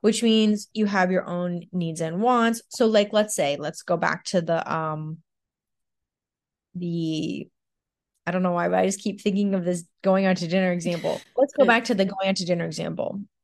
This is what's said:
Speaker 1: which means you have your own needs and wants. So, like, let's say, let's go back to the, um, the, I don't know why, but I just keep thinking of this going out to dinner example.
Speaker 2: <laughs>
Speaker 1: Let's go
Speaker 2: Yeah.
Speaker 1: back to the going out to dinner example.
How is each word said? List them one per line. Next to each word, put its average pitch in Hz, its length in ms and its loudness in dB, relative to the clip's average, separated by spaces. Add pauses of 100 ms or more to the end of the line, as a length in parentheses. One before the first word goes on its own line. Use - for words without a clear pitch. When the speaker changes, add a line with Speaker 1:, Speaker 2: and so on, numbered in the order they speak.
Speaker 1:
which 226 220 2
means 214 500 2
you 214 140 0
have 190 260 2
your 185 160 0
own 175 340 -4 (100)
needs 165 280 -4
and 165 220 -4
wants. 233 480 2
So, 240 160 2
like, 208 260 4
let's 208 220 2
say, 143 240 0
let's 151 240 -8
go 175 140 0
back 170 300 0
to 185 140 0
the, 165 320 -2
um, 156 460 -6 (1600)
the, 170 760 -4 (800)
I 170 40 0
don't 180 120 0
know 180 100 2
why, 175 160 0
but 185 100 2
I 190 80 4
just 196 140 -4
keep 202 200 -6
thinking 202 340 0
of 180 100 -2
this 175 200 -2 (180)
going 190 240 2
out 185 120 2
to 170 100 -4
dinner 185 240 2
example. 170 580 -4
Speaker 2:
<laughs> - 60 -10
Speaker 1:
Let's 277 160 2
go 277 120 4
Speaker 2:
Yeah. 226 40 8
Speaker 1:
back 233 160 4
to 240 100 -2
the 190 120 2
going 190 220 -2
out 190 80 0
to 190 80 -4
dinner 170 200 0
example. 165 560 -6 (240)